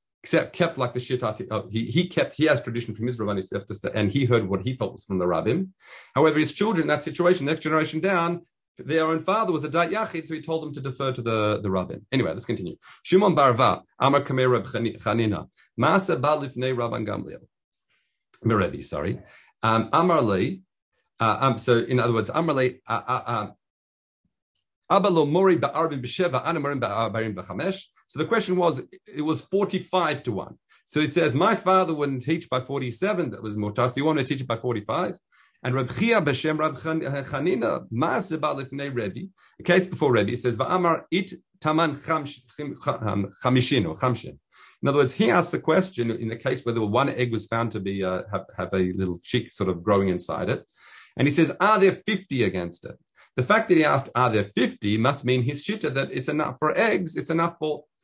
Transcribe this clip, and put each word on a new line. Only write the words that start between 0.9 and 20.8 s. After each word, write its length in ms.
the 80
shitati. 480
Uh, 220
he, 160
he 220
kept, 260
he 120
has 140
tradition 320
from 140
his 120
rabbanim, 760
and 160
he 140
heard 240
what 140
he 140
felt 160
was 120
from 160
the 60
rabbim. 420
However, 240
his 120
children, 360
that 160
situation, 420
next 140
generation 400
down, 440
their 280
own 140
father 340
was 100
a 60
dat 180
yachid, 400
so 60
he 80
told 200
them 120
to 80
defer 280
to 120
the, 400
the 80
rabbin. 420
Anyway, 180
let's 140
continue. 320
Shimon 300
Barva, 460
Amar 220
Kamer 300
Reb 160
Chani-, 340
Chanina, 480
Maaseh 400
Ba 160
Lifnei 400
Rabban 300
Gamliel. 340
Merevi, 400
sorry. 340
Um, 320
Amar 260
Le, 360